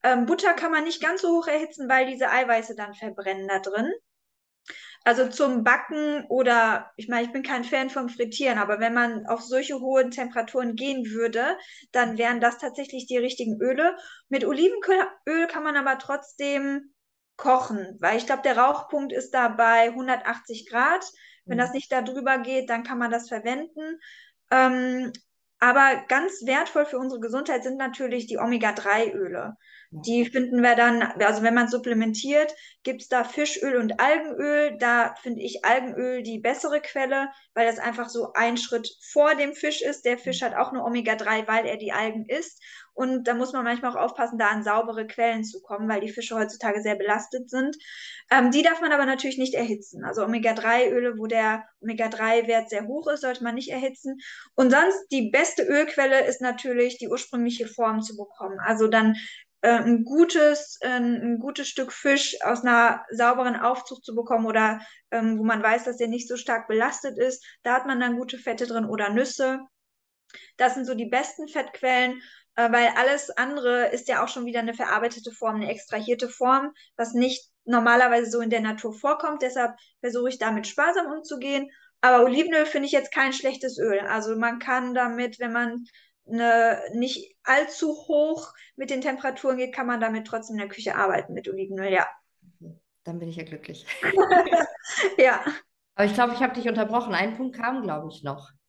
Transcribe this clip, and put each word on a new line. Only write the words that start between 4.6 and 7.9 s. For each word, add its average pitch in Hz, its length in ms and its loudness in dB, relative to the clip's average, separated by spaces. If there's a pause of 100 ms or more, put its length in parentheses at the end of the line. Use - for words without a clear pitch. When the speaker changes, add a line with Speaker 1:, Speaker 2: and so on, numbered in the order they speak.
Speaker 1:
Also 240 220 4
zum 254 380 0
Backen 294 640 0
oder, 233 640 2
ich 220 140 -12
meine, 240 160 0
ich 240 80 -12
bin 269 100 -6
kein 247 220 -4
Fan 269 240 -2
vom 254 180 -6